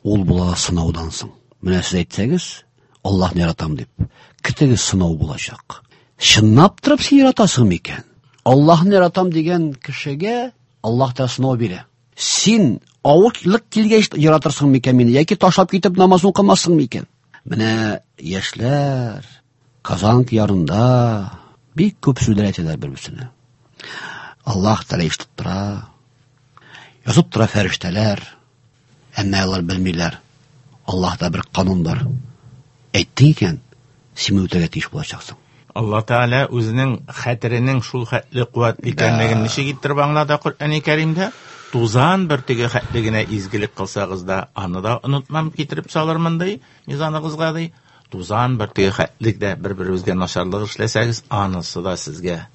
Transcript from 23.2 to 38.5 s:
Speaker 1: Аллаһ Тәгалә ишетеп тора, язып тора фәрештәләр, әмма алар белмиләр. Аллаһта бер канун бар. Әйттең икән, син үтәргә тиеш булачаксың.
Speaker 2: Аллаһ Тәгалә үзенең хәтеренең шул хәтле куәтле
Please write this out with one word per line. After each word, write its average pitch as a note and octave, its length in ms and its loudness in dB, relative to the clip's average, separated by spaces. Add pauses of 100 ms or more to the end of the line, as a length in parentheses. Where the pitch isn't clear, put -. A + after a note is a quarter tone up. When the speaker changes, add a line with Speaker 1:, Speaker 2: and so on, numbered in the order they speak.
Speaker 1:
Аллаһ G#2 440 0
Тәгалә F2+ 180 0
ишетеп - 300 -6
тора, G2 520 -6 (1160)
язып - 240 2
тора A2+ 160 2
фәрештәләр, G2 760 -2 (960)
әмма G2 280 -2
алар F#2 180 -2
белмиләр. F2 560 -2 (680)
Аллаһта F2+ 420 -2
бер E2+ 220 -4
канун F#2 320 0
бар. - 220 -2 (880)
Әйттең C3 380 4
икән, E2 240 -2 (580)
син G2 240 0
үтәргә F2 320 0
тиеш - 160 -6
булачаксың. - 480 -12 (420)
Speaker 2:
Аллаһ G#2+ 300 -2
Тәгалә B2 400 2
үзенең A#2+ 460 -2 (120)
хәтеренең B2 800 -2
шул A#2+ 240 -6
хәтле B2 400 -4
куәтле A#2 420 -2